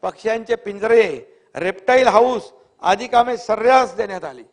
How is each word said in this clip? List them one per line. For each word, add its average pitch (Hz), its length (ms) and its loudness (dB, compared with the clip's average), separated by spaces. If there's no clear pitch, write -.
पक्ष्यांचे 226 540 -6
पिंजरे, 214 520 0
रेप्टाइल 190 520 2
हाऊस 233 440 2
आदी 202 260 0
कामे 240 300 0
सर्रास 247 580 0
देण्यात 196 280 -8
आली. 131 300 -14